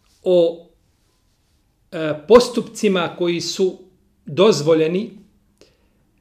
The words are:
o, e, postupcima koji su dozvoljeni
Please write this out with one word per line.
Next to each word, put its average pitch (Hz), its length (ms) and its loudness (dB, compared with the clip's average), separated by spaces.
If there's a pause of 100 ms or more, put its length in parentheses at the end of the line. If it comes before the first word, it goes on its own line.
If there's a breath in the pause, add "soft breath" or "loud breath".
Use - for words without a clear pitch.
(240)
o, 170 440 2 (1200)
e, 160 220 -4 (140)
postupcima 202 920 2
koji 175 240 -4
su 185 380 -4 (460)
dozvoljeni 165 840 0 (1080 soft breath)